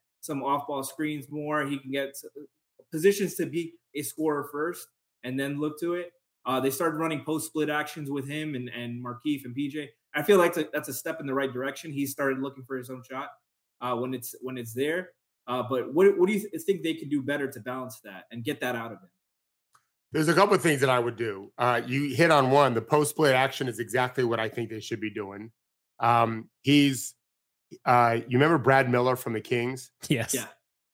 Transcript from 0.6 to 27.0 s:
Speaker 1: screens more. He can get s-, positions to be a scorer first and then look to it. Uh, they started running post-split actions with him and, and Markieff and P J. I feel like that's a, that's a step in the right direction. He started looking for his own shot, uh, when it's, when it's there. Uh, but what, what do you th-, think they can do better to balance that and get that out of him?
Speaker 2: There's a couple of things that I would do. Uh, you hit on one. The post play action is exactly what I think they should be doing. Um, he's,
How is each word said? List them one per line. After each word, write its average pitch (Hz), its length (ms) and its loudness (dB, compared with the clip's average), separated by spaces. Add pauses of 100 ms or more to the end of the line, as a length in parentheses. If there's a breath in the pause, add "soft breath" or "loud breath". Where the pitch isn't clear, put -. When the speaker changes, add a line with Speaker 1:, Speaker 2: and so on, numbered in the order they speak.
Speaker 1:
screens 151 460 -6
more. 147 380 -4
He 139 120 -4
can 131 120 -12
get 139 180 -4
s-, - 160 -16 (640)
positions 190 440 2
to 170 100 -4
be 160 300 -6 (200)
a 147 80 -6
scorer 147 480 -2
first 156 360 -6 (380)
and 127 140 -6
then 143 220 -4
look 151 200 -4
to 175 140 -2
it. 175 160 -6 (360)
Uh, 131 120 0
they 135 120 2
started 156 260 0
running 160 280 -2
post-split 151 440 -2
actions 151 420 -4
with 139 160 -6
him 151 280 -6
and, 123 160 -8
and 120 340 -8
Markieff 135 400 -6
and 123 100 -12
P 143 140 -4
J. 147 220 -10 (240)
I 147 80 -2
feel 196 160 6
like 170 160 4
that's 156 140 -2
a, - 40 -20
that's 151 160 -4
a 131 60 -8
step - 260 -8
in 143 60 -8
the 131 80 -2
right 135 180 0
direction. 139 400 -6
He 139 140 -4
started 135 320 -2
looking 135 260 -8
for 131 140 -6
his 120 100 -12
own 127 200 -12
shot, 135 200 -10 (540)
uh, 123 140 -2
when 127 180 -2
it's, 123 260 -10
when 127 160 -8
it's 117 160 -10
there. 156 380 -2 (360)
Uh, 123 220 -2
but 127 240 -2
what, 185 260 6
what 180 100 6
do 214 60 0
you 196 60 0
th-, 165 220 -8
think 185 200 0
they 160 120 -2
can 160 140 -12
do 143 140 0
better 139 280 -2
to 113 100 -14
balance 127 440 -10
that 95 260 -16
and 117 140 -10
get 147 160 -6
that 123 160 -4
out 113 160 -8
of 92 60 -16
him? - 100 -20 (1040)
Speaker 2:
There's 156 160 2
a 165 60 6
couple 202 200 6
of - 80 4
things 147 200 4
that 135 80 6
I 123 80 4
would 117 180 -2
do. 107 420 -6
Uh, 120 280 2
you 135 280 -2
hit 165 160 6
on 135 200 6
one. 135 240 6
The 110 80 0
post 151 340 2
play 147 180 6
action 131 320 0
is 110 120 -4
exactly 123 460 0
what 113 140 0
I 110 100 -2
think 113 220 -6
they 110 100 -10
should 104 200 -8
be 107 100 -6
doing. 104 400 -10 (500)
Um, 117 500 2 (100)
he's, 139 540 4 (720)